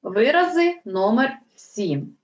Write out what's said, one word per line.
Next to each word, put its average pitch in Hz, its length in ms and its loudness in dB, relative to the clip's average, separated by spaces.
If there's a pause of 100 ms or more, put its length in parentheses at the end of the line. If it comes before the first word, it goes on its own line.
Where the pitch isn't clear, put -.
Вирази 339 840 0
номер 214 520 0 (180)
сім. 160 680 -6